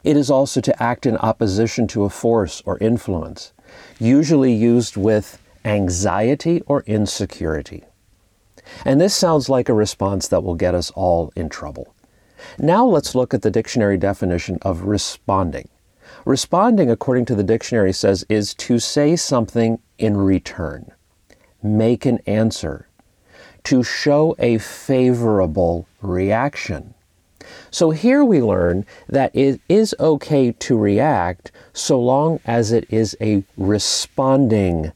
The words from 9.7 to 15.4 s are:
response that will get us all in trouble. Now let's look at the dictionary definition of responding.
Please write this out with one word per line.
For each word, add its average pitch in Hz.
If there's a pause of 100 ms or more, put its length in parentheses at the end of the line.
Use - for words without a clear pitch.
response 101
that 90
will 90
get 90
us 87
all 85
in 82
trouble. - (640)
Now 185
let's 185
look 127
at 117
the 110
dictionary 104
definition 90
of 90
responding. 95 (560)